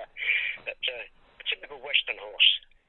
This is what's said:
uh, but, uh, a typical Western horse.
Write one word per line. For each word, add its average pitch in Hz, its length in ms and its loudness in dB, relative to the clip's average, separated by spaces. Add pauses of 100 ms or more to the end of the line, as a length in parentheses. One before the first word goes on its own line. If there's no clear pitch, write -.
uh, 107 60 -12 (580)
but, - 220 -8
uh, 117 160 -6
a - 480 -20
typical - 320 -10
Western 135 320 0
horse. 101 340 4 (380)